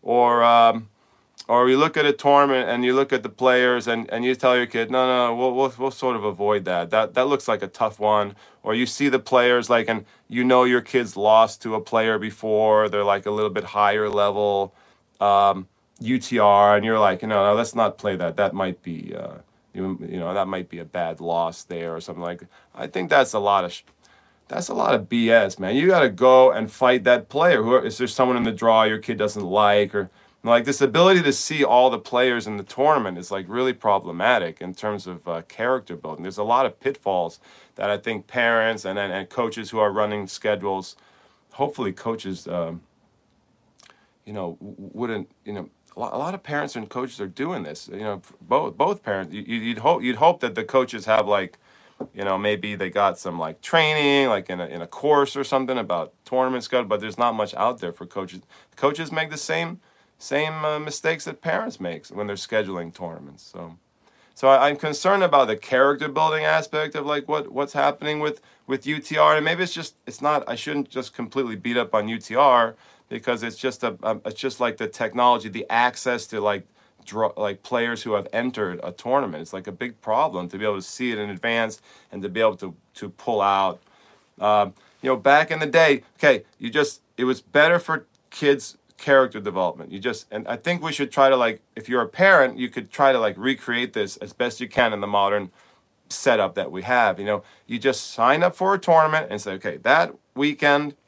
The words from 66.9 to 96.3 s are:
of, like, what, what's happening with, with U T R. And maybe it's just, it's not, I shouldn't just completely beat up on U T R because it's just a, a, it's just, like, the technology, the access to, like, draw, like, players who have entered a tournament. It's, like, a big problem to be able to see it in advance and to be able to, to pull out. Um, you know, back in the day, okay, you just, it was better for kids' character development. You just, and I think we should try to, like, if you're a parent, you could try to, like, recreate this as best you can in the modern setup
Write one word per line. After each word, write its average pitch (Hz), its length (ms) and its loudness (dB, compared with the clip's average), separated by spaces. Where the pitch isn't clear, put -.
of, 143 100 -6
like, 147 220 -4
what, 147 240 -4
what's 139 220 -6
happening 147 460 -2
with, 151 220 -4
with 131 220 -6
U 151 120 -4
T 151 180 -6
R. 151 180 6
And 156 100 0
maybe 170 160 -2
it's 175 120 -4
just, 170 220 -12
it's 123 140 -14
not, 147 260 0
I 120 80 -6
shouldn't 143 340 -6
just 127 240 -10
completely 117 440 -6
beat 120 200 -4
up - 160 -2
on 107 140 0
U 113 100 -6
T 107 180 -10
R 120 400 4
because 117 340 -4
it's 113 140 -8
just 127 260 -6
a, 104 180 -4
a, 107 240 -4
it's 107 140 -10
just, 135 200 -8
like, 120 180 -2
the 110 100 -6
technology, 120 640 0
the 104 200 -10
access 120 580 0
to, 107 140 -6
like, 101 240 -2
draw, 107 300 -2
like, 101 260 -6
players 117 400 -4
who 113 120 -4
have 101 180 -2
entered 110 500 -4
a 90 120 -10
tournament. 117 480 -4
It's, 85 100 -16
like, 95 160 -12
a 95 60 -12
big 120 260 -10
problem 110 480 -2
to 98 100 -12
be 104 60 -8
able 104 140 -2
to 95 40 -8
see 127 300 -8
it 107 80 -6
in 104 100 -6
advance 113 520 -4
and 98 120 -12
to 98 60 -8
be 90 100 -8
able 110 160 2
to, 92 180 -12
to 101 140 -12
pull 107 320 -4
out. 98 400 0
Um, 104 340 2
you 131 80 -4
know, 127 80 2
back 147 340 4
in 156 80 -4
the 151 80 -4
day, 147 360 4
okay, 139 280 2
you 117 120 -10
just, 147 320 -2
it 127 80 -2
was 127 160 -2
better 160 360 4
for 156 280 -4
kids' - 480 0
character 131 440 2
development. 92 500 -4
You 101 80 -12
just, 113 320 -6
and 107 160 -10
I 117 80 -4
think 170 260 -4
we 156 120 -6
should 139 180 -4
try 135 160 4
to, 135 80 6
like, 113 260 0
if 113 140 -14
you're 123 120 0
a 110 60 -2
parent, 160 500 4
you 123 120 -6
could 113 200 -12
try 139 220 4
to, 127 80 2
like, 104 180 0
recreate 120 540 -4
this 101 260 -6
as 101 140 -14
best 123 300 -6
you 120 80 -10
can 117 240 0
in 101 80 -6
the 101 60 -6
modern 101 440 0
setup 104 460 0